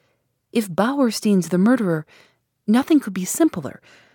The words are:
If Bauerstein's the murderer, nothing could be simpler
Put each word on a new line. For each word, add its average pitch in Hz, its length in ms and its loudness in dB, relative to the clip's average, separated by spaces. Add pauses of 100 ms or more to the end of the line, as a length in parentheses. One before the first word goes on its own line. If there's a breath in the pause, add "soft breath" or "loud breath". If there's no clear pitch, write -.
(520)
If 214 180 -2
Bauerstein's 208 800 0
the 180 100 0
murderer, 190 480 0 (600 soft breath)
nothing 262 340 2
could 196 120 -6
be 185 120 -8
simpler 185 580 -2 (320 soft breath)